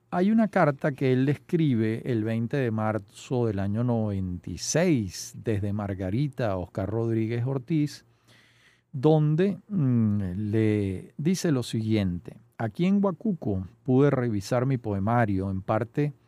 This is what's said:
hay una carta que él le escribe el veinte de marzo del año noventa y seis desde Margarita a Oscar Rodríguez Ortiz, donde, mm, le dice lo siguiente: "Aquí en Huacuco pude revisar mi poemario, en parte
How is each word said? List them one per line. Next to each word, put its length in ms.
hay 200
una 200
carta 420
que 220
él 100
le 80
escribe 720
el 220
veinte 320
de 120
marzo 760
del 140
año 260
noventa 640
y 80
seis 800
desde 340
Margarita 800
a 60
Oscar 320
Rodríguez 560
Ortiz, 600
donde, 680
mm, 520
le 640
dice 380
lo 100
siguiente: 720
"Aquí 280
en 160
Huacuco 640
pude 260
revisar 560
mi 120
poemario, 720
en 120
parte 500